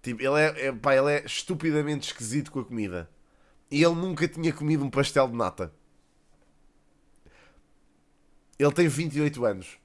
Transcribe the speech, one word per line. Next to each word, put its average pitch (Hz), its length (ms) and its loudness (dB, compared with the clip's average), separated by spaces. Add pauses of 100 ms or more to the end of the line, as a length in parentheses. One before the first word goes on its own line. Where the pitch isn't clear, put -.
Tipo, 120 200 -8
ele 143 180 2
é, 151 260 2
é, 135 60 -2
pá, 135 220 2
ele 139 180 4
é 147 120 0
estupidamente 151 840 -2
esquisito 120 440 -6
com 135 80 -4
a 113 40 -8
comida. 95 460 -6 (600)
E 143 120 2
ele 170 120 6
nunca 170 340 -2
tinha 160 240 -2
comido 151 320 0
um 131 60 -4
pastel 135 380 2
de 117 80 -8
nata. 92 360 -4 (2750)
Ele 143 140 4
tem 170 160 4
vinte 143 280 -2
e 151 40 -2
oito 147 240 -2
anos. 98 400 -4